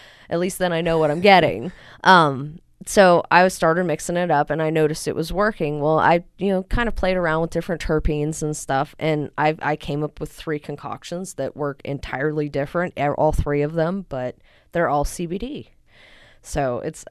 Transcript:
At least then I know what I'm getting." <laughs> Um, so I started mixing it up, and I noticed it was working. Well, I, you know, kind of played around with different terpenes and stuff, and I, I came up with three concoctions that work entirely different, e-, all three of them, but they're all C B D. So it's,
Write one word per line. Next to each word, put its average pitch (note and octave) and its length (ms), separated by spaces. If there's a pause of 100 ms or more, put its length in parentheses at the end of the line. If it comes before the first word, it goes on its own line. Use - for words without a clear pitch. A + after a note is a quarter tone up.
(280)
At E3+ 120
least F3+ 180
then F3+ 160
I D#3+ 80
know E3 160
what D#3 140
I'm E3 100
getting." E3 560
<laughs> - 260
Um, D3+ 560 (260)
so F3+ 360 (100)
I E3+ 180
started F3 360
mixing E3 300
it F3 160
up, D3 180
and D#3 120
I D#3 80
noticed D#3 400
it A#2+ 60
was E3 180
working. E3 480
Well, D#3 180
I, E3 240 (140)
you F#3 120
know, F#3+ 140
kind A#3 240
of G#3 80
played F#3 220
around D#3+ 240
with E3 80
different E3 320
terpenes D#3 600
and D3+ 140
stuff, C#3 420
and D3+ 400
I, D#3 240
I D3 140
came D3+ 300
up - 160
with D3+ 100
three D3+ 280
concoctions D3 720
that - 240
work C#3+ 260
entirely D3+ 640
different, C#3+ 500
e-, C#3+ 120
all D3+ 240
three D3 280
of D3+ 120
them, E3+ 340
but B2+ 300 (340)
they're E3+ 160
all D3 160
C E3+ 220
B E3+ 120
D. A#3+ 340 (720)
So C3 380
it's, - 320